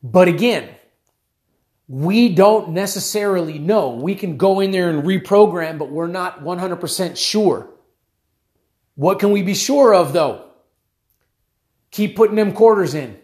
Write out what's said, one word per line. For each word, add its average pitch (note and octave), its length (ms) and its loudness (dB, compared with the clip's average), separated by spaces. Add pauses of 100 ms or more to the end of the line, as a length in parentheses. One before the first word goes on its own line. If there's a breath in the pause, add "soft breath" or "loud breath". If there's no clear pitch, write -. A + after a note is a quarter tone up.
But F3+ 240 4
again, F#3 420 -2 (1160)
we F3+ 420 2
don't G3 420 4
necessarily F#3+ 880 -4
know. E3 320 0
We C#3+ 260 -6
can F3 200 -8
go F#3+ 240 2
in G3 120 -2
there F3+ 180 0
and D3 140 -2
reprogram, F3+ 720 2
but C#3 120 -10
we're E3 180 -6
not F3+ 340 -8
one F3 160 -8
hundred F3 220 -8
percent E3+ 360 -6
sure. F#3+ 540 -2 (1300)
What F#3 240 0
can G3+ 100 2
we G3+ 120 2
be F#3 120 -2
sure C4 400 4
of, D#3+ 180 2
though? C#3+ 380 -2 (1400)
Keep G#3 240 -4
putting G#3+ 200 2
them G#3 160 0
quarters G3+ 420 2
in. B2 300 -10